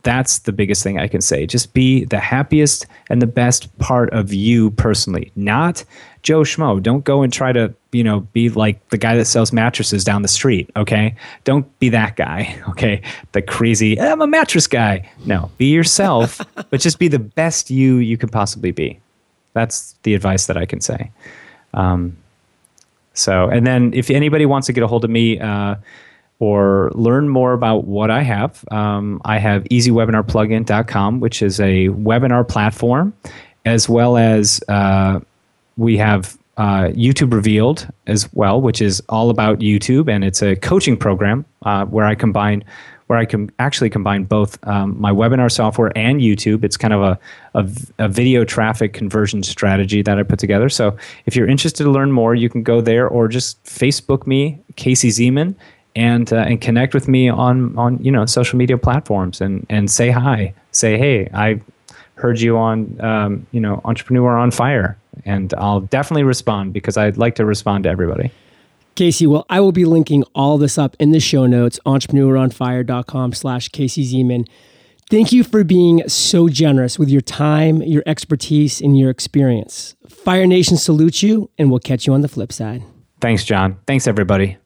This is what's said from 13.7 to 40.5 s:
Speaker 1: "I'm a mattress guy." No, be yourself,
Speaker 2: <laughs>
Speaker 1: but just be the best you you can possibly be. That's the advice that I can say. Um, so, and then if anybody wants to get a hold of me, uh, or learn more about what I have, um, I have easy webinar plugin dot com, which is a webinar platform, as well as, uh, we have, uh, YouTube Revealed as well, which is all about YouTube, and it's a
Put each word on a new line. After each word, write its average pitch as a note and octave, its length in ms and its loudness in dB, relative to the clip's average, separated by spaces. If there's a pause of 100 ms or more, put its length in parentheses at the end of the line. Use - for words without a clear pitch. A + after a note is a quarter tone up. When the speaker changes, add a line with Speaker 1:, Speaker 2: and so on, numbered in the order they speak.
Speaker 1:
"I'm D#4 220 0
a D4+ 60 2
mattress D4+ 400 0
guy." G#2 420 -2 (160)
No, F2+ 320 -4
be B2+ 80 0
yourself, D#3 720 2 (160)
Speaker 2:
<laughs> - 140 -14
Speaker 1:
but C3+ 100 -2
just - 200 -2
be E3+ 100 2
the C#3 100 2
best D#3 500 -4
you C3 280 4
you A2+ 200 0
can A2+ 120 -4
possibly G2+ 420 -4
be. - 260 -6 (560)
That's - 500 -6
the G#2+ 120 2
advice F#2+ 320 0
that - 80 -4
I E2+ 100 -4
can - 140 -8
say. - 320 -8 (640)
Um, F2+ 420 -2 (1000)
so, F#2 360 0
and A#2+ 180 2
then B2 260 2
if B2+ 160 -2
anybody D3 360 2
wants C3+ 220 0
to B2 60 -4
get A#2+ 80 0
a A2+ 60 0
hold A2+ 160 -2
of A2+ 60 -2
me, A2+ 320 0
uh, G2+ 340 -4 (640)
or G2 560 2
learn B2 340 2
more B2+ 240 2
about A#2 320 0
what G#2 240 -2
I B2 140 0
have, A#2 480 -4
um, G#2 540 -4
I G#2+ 140 0
have G2+ 300 0
easy B2 220 2
webinar A2+ 320 2
plugin A2 420 0
dot A2 220 0
com, G#2+ 320 -2
which A2+ 220 -4
is G2 180 -2
a F#2+ 300 2
webinar A#2+ 580 0
platform, A#2+ 680 -2 (520)
as A2+ 240 0
well A#2+ 280 4
as, A2 520 2
uh, G2 500 2 (580)
we A2+ 200 2
have, G#2 400 0 (200)
uh, G2 320 0
YouTube B2+ 440 2
Revealed A2 540 2 (200)
as G#2+ 260 -2
well, A2 280 2
which A2+ 200 0
is G2 280 0
all A2+ 200 2
about A2 300 0
YouTube, A2+ 500 2
and G2+ 140 0
it's F#2+ 180 -2
a G2 160 2